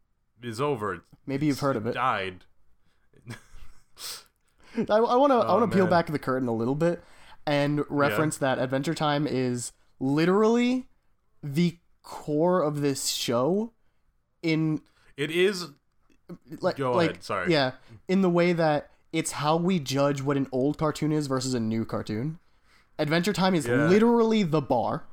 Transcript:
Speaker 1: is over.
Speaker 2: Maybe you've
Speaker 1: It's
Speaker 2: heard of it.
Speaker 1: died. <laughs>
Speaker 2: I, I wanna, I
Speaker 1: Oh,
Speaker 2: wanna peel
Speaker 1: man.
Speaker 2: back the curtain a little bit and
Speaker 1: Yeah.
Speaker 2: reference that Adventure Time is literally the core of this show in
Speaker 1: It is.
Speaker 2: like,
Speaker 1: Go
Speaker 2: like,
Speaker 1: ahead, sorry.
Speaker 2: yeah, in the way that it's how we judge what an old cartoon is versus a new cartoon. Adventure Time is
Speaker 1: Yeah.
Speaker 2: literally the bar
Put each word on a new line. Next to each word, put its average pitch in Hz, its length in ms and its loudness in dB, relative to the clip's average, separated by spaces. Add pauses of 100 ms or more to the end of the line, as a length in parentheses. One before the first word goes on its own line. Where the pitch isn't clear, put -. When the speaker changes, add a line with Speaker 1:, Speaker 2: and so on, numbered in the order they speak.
(420)
Speaker 1:
is 117 160 -10
over. 104 460 -4 (220)
Speaker 2:
Maybe 135 200 -4
you've 143 100 2
Speaker 1:
It's - 40 -8
Speaker 2:
heard 135 160 0
of 107 100 -4
it. 123 60 -4
Speaker 1:
died. 104 520 -4 (840)
<laughs> 117 60 -12 (1500)
Speaker 2:
I, 208 80 4
I 233 200 2
wanna, 269 240 4
I - 80 0
Speaker 1:
Oh, 180 60 4
Speaker 2:
wanna 226 140 2
peel 190 160 2
Speaker 1:
man. 175 60 2
Speaker 2:
back 170 160 2
the 147 120 -4
curtain 131 300 -2
a 117 60 -2
little 117 200 0
bit 170 280 -2 (440)
and 143 320 0
Speaker 1:
Yeah. 143 120 0
Speaker 2:
reference 143 480 0
that 131 200 0
Adventure 135 360 -2
Time 147 320 0
is 123 460 -2 (280)
literally 220 880 2 (560)
the 160 360 0 (240)
core 160 600 0
of 147 180 -2
this 139 280 -2
show 156 640 -2 (680)
in 156 380 0 (360)
Speaker 1:
It 151 140 -4
is. 175 380 0 (920)
Speaker 2:
like, 139 160 -2
Speaker 1:
Go 131 160 -2
Speaker 2:
like, 165 180 2
Speaker 1:
ahead, - 140 -12
sorry. 180 280 -2
Speaker 2:
yeah, 135 200 2 (360)
in 190 140 2
the 185 80 4
way 175 240 4
that 156 360 0 (220)
it's 160 200 -2
how 151 240 0
we 175 220 2
judge 139 440 0
what 139 140 0
an 135 140 -2
old 135 260 0
cartoon 151 360 -2
is 151 160 -2
versus 131 260 -2
a 120 60 0
new 113 240 -2
cartoon. 113 540 -6 (600)
Adventure 170 340 0
Time 190 220 2
is 143 120 0
Speaker 1:
Yeah. 123 220 2
Speaker 2:
literally 220 540 4
the 156 200 0
bar 120 500 -2